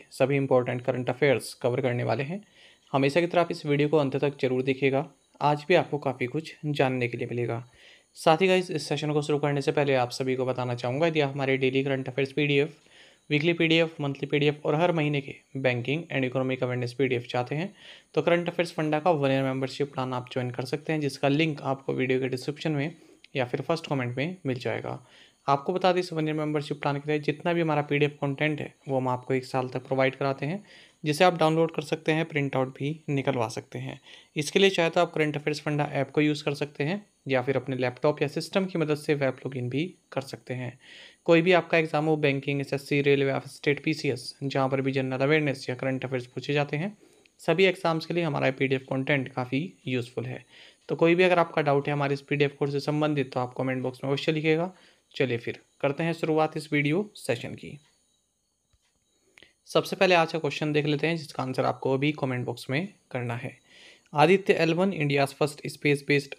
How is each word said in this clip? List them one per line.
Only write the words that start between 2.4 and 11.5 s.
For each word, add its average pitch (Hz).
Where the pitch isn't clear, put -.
हमेशा 139
की 170
तरह 175
आप 170
इस 165
वीडियो 147
को 156
अंत 143
तक 143
जरूर 127
देखिएगा, 135
आज 147
भी 185
आपको 147
काफ़ी 131
कुछ 151
जानने 131
के 120
लिए 120
मिलेगा। 120
साथ 160
ही 190
गाइस, 185
इस 156
सेशन 151
को 151
शुरू 147
करने 143
से 156
पहले 143
आप 123
सभी 131
को 127
बताना 123
चाहूँगा, 127
यदि 156
आप 135
हमारे 135